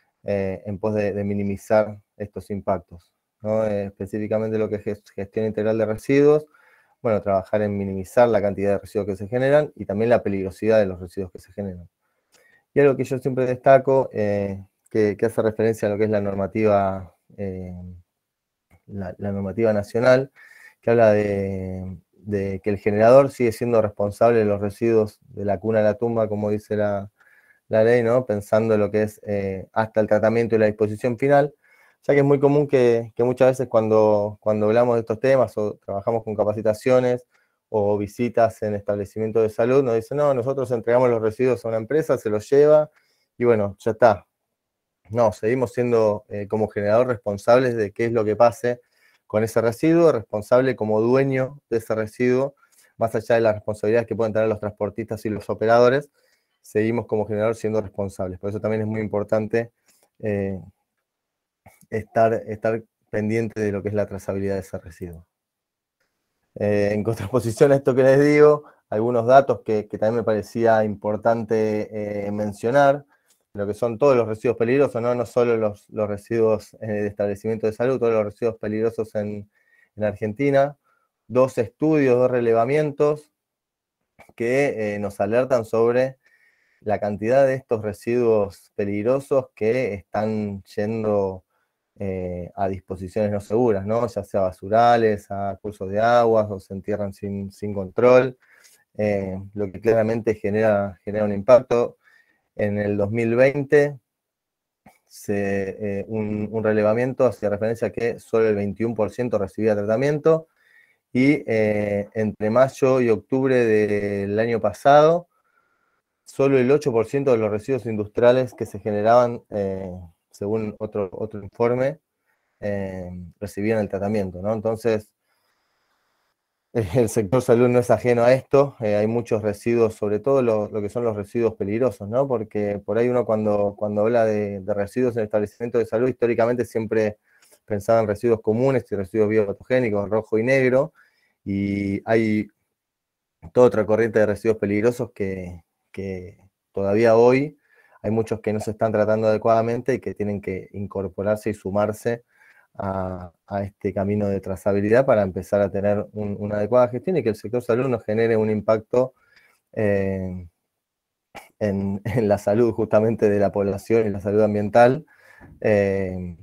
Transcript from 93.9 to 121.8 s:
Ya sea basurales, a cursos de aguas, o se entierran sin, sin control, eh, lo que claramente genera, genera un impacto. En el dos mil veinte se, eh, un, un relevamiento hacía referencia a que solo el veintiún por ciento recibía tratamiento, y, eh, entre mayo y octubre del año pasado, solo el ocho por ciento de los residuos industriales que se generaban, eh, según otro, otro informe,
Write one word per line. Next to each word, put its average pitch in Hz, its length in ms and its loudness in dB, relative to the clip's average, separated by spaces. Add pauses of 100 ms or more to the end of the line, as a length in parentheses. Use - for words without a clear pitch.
Ya 104 160 -8
sea 101 200 -2
basurales, 110 880 2
a 98 300 -6
cursos 101 300 -10
de 101 100 -2
aguas, 113 480 4
o 98 120 -8
se - 140 -14
entierran 101 380 -6
sin, 98 380 -10
sin 104 240 -10
control, 123 640 2 (580)
eh, 98 440 -2 (140)
lo 101 180 -6
que 95 80 -16
claramente 113 560 0
genera, 101 680 0
genera 107 220 -4
un 104 80 -2
impacto. 120 640 2 (640)
En 104 160 -2
el 104 200 -2
dos 101 160 -2
mil 117 240 0
veinte 143 640 2 (1080)
se, 98 920 -4
eh, 92 80 -10
un, 107 420 -4
un 110 140 -4
relevamiento 110 600 2
hacía 110 260 -2
referencia 110 360 -2
a 101 60 -6
que 113 260 -4
solo 113 300 0
el 104 80 2
veintiún 101 400 -4
por 104 140 -2
ciento 113 280 -4
recibía 104 380 -2
tratamiento, 143 720 0 (640)
y, 139 340 2
eh, 104 680 0
entre 107 360 -2
mayo 131 500 2
y 117 100 2
octubre 127 540 0
del 101 760 0
año 117 200 -2
pasado, 151 680 4 (960)
solo 139 340 2
el 123 140 2
ocho 147 180 2
por 113 160 2
ciento 139 240 -2
de 117 80 4
los 107 100 0
residuos 107 380 -4
industriales 117 680 2
que 113 120 -6
se 101 140 -14
generaban, 117 680 2
eh, 95 460 -6 (360)
según 107 480 -6
otro, 107 320 -6
otro 107 280 -12
informe, 123 600 -4 (580)